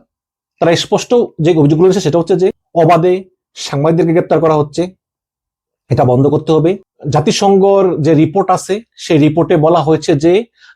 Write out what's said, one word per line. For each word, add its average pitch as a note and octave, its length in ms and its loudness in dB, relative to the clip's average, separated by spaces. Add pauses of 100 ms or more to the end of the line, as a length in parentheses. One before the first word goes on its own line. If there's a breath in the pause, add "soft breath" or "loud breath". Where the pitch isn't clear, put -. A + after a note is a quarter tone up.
(600)
তারা E3+ 140 0
স্পষ্ট - 360 -4 (280)
যে D#3 100 0 (120)
অভিযোগগুলো D#3 260 2
এনেছে, F#3 180 0
সেটা D#3+ 140 0
হচ্ছে E3+ 160 -2
যে F3+ 120 0 (280)
অবাধে F3+ 380 2 (440)
সাংবাদিকদেরকে E3 580 -2
গ্রেপ্তার E3+ 280 0
করা D#3 160 2
হচ্ছে, D3 220 -4 (1080)
এটা C#3 160 0
বন্ধ B2+ 220 2
করতে D3+ 240 -2
হবে। D#3+ 200 0 (380)
জাতিসংঘর G3 720 2 (220)
যে D#3+ 80 2
রিপোর্ট D#3+ 380 0
আছে, F#3 240 -4 (200)
সেই E3 300 -2
রিপোর্টে D#3+ 320 0
বলা D#3+ 300 2
হয়েছে D#3+ 280 0
যে D#3+ 180 0 (420 soft breath)